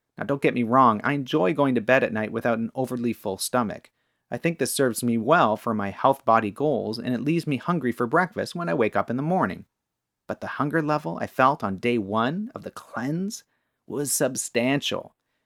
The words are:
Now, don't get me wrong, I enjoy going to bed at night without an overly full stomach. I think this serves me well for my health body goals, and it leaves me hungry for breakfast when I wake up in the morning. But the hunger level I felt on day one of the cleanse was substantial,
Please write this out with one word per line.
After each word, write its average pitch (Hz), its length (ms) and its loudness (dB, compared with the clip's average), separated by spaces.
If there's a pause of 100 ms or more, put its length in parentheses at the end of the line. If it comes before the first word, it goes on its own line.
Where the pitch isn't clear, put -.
(180)
Now, 107 80 -6
don't 139 160 -4
get 151 120 4
me 123 100 0
wrong, 117 400 4
I 135 100 0
enjoy 156 400 0
going 139 220 2
to 120 60 0
bed 127 220 4
at 113 100 0
night 107 180 -4
without 113 280 0
an 113 160 -4
overly 123 380 -2
full 95 240 -6
stomach. 107 520 -4 (440)
I 120 40 -4
think 165 200 -2
this 131 160 0
serves 123 300 0
me 120 160 2
well 123 360 4
for 113 200 -4
my 101 160 -4
health - 340 2
body 113 240 4
goals, 110 480 -2
and 123 160 -4
it 120 80 -2
leaves 160 240 0
me 143 120 -2
hungry 131 340 -2
for 120 160 -2
breakfast 143 480 0
when 170 120 -6
I 170 60 -2
wake 113 220 2
up 101 160 0
in 117 40 -2
the 131 60 -2
morning. 151 440 0 (600)
But - 140 -6
the 98 60 -8
hunger 147 340 -2
level 151 400 -2
I 107 60 -6
felt 135 360 2
on 95 140 -2
day 120 220 0
one 120 560 -2
of - 80 -14
the - 80 -12
cleanse 196 720 -8 (420)
was 139 260 -4
substantial, 127 1040 -2 (320)